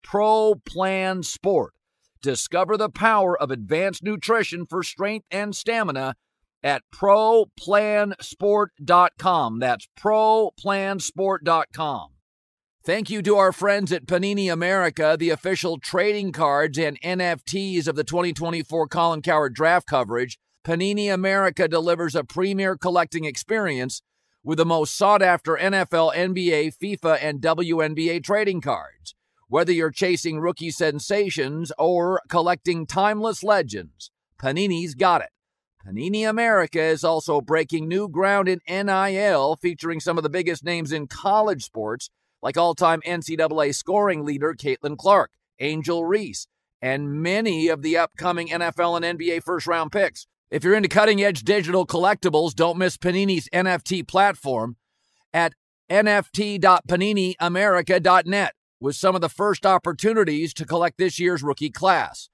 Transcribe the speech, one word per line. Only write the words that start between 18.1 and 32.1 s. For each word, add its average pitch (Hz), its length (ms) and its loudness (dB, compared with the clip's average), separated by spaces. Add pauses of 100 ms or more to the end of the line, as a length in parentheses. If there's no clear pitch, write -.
twenty-four 160 560 -4
Colin 165 340 0
Cowherd 151 320 2
draft 165 320 2
coverage. 120 520 -2 (260)
Panini 202 480 -2
America 190 560 0
delivers 165 480 0
a 143 80 0
premier 190 520 -2
collecting 170 480 0
experience 147 800 -4 (400)
with 156 160 -2
the 165 80 4
most 160 300 0
sought-after 185 600 4
N 190 180 0
F 185 180 0
L, 160 200 4
N 180 200 -2
B 175 200 0
A, 156 200 0
fifa, 170 480 0
and 147 200 -4
W 160 400 0
N 156 140 -2
B 160 160 -2
A 170 80 -2
trading 196 420 0
cards. 98 540 -8 (320)
Whether 165 260 2
you're 160 180 2
chasing 170 500 -2
rookie 170 300 -4
sensations 160 1080 -2
or 175 500 0